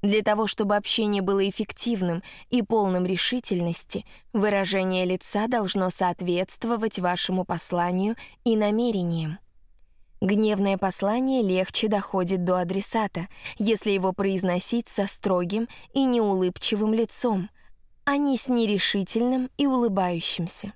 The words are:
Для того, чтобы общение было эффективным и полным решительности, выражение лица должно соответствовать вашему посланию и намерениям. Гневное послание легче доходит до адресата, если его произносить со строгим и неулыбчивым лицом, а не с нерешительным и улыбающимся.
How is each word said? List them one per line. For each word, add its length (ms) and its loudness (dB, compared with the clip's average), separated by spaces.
Для 200 2
того, 240 2
чтобы 300 0
общение 460 0
было 260 2
эффективным 720 -2
и 120 2
полным 440 2
решительности, 1000 -2
выражение 720 0
лица 420 0
должно 440 0
соответствовать 1080 -2
вашему 460 0
посланию 680 0
и 120 4
намерениям. 800 0
Гневное 560 2
послание 640 0
легче 460 0
доходит 540 0
до 160 2
адресата, 680 -2
если 320 2
его 240 2
произносить 760 0
со 180 0
строгим 600 0
и 120 2
неулыбчивым 920 2
лицом, 560 0
а 120 0
не 220 2
с 100 0
нерешительным 1080 0
и 80 2
улыбающимся. 1080 0